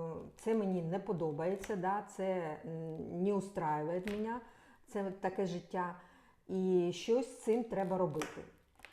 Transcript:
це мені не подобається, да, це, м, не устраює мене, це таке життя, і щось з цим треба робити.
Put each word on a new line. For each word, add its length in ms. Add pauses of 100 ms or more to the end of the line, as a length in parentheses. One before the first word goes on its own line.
(360)
це 180
мені 280
не 160
подобається, 760
да, 260 (140)
це, 400 (100)
м, 560
не 120
устраює 760
мене, 300 (460)
це 240
таке 360
життя, 480 (540)
і 460
щось 380
з 100
цим 220
треба 340
робити. 440 (500)